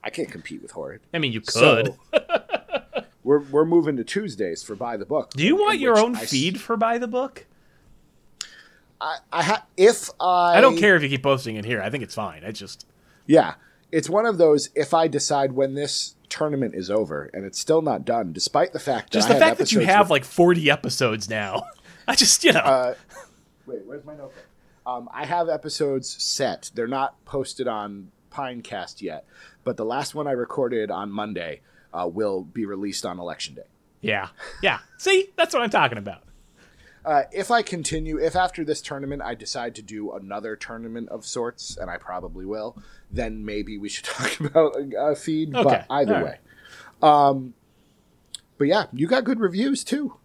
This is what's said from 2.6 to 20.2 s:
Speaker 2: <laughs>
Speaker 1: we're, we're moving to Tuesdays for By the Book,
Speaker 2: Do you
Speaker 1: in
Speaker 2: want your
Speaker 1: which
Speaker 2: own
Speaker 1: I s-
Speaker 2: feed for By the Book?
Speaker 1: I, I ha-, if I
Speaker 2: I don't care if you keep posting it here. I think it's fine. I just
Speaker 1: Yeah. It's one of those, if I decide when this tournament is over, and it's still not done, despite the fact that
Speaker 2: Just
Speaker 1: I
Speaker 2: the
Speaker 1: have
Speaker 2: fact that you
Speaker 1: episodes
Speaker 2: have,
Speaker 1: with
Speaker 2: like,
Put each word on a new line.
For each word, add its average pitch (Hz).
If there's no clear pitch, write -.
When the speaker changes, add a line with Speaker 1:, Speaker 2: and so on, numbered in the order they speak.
Speaker 2:
<laughs> -
Speaker 1:
we're, 143
we're 143
moving 160
to 117
Tuesdays 107
for 107
By 117
the 98
Book, 147
Speaker 2:
Do 135
you 262
Speaker 1:
in 403
Speaker 2:
want 415
your 254
Speaker 1:
which 214
Speaker 2:
own 240
Speaker 1:
I 220
s- 226
Speaker 2:
feed 254
for 233
By 226
the 247
Book? 254
Speaker 1:
I, 147
I 170
ha-, 202
if 214
I 175
Speaker 2:
I 208
don't 254
care 190
if 151
you 147
keep 135
posting 131
it 104
here. 117
I 104
think 127
it's -
fine. 82
I 107
just -
Speaker 1:
Yeah. 139
It's 151
one 208
of 220
those, 151
if 147
I 165
decide 139
when 135
this 143
tournament 143
is 92
over, 80
and 98
it's 98
still 160
not 117
done, 110
despite 147
the 147
fact 120
that -
Speaker 2:
Just 214
Speaker 1:
I -
Speaker 2:
the -
Speaker 1:
have -
Speaker 2:
fact -
that -
you 214
Speaker 1:
episodes 185
Speaker 2:
have, 208
Speaker 1:
with 175
Speaker 2:
like, 139